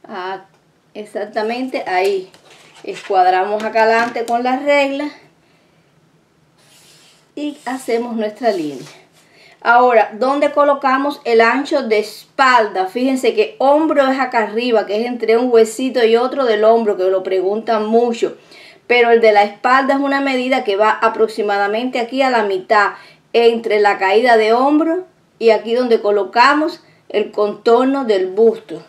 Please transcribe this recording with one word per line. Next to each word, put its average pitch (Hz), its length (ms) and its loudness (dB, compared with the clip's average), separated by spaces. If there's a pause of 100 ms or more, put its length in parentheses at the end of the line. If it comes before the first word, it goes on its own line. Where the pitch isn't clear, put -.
Ah, 190 400 -12 (500)
exactamente 226 920 -6
ahí. 185 420 -2 (540)
Escuadramos 190 800 0
acá 220 180 0
adelante 233 420 0
con 240 200 -4
la 254 120 0
regla 285 540 -2 (2250)
y 294 300 -10
hacemos 240 500 -6
nuestra 214 380 -4
línea. 151 340 -8 (760)
Ahora, 240 500 4
¿dónde 285 400 -2
colocamos 285 720 0
el 226 160 2
ancho 269 420 0
de 214 160 0
espalda? 254 880 0
Fíjense 254 480 -2
que 214 240 -2
hombro 285 480 2
es 262 140 -2
acá 247 240 -2
arriba, 214 420 -2
que 208 140 -4
es 240 60 -4
entre 226 320 -2
un 254 140 0
huesito 233 520 2
y 226 100 4
otro 254 300 0
del 214 180 0
hombro, 220 340 2
que 185 140 0
lo 190 140 -2
preguntan 208 600 -2
mucho. 226 520 0 (500)
Pero 233 240 2
el 233 100 6
de 214 120 4
la 208 100 4
espalda 262 520 0
es 277 60 -2
una 277 200 -2
medida 254 420 -2
que 196 140 -2
va 214 140 2
aproximadamente 220 1080 -2
aquí 262 240 -4
a 262 80 2
la 226 140 0
mitad, 196 460 0 (420)
entre 226 480 2
la 202 180 2
caída 220 380 2
de 220 160 2
hombro 302 520 0 (360)
y 226 100 4
aquí 214 240 0
donde 233 260 0
colocamos 233 800 0 (280)
el 214 240 -4
contorno 233 720 0
del 190 240 0
busto. 196 600 0